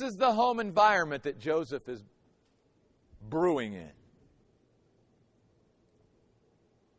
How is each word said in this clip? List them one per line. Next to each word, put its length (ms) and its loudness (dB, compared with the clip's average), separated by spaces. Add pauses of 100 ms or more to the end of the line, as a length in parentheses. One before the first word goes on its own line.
is 180 -6
the 120 4
home 280 2
environment 640 2
that 160 -6
Joseph 500 -4
is 140 -12 (1200)
brewing 460 0
in. 180 -14 (3000)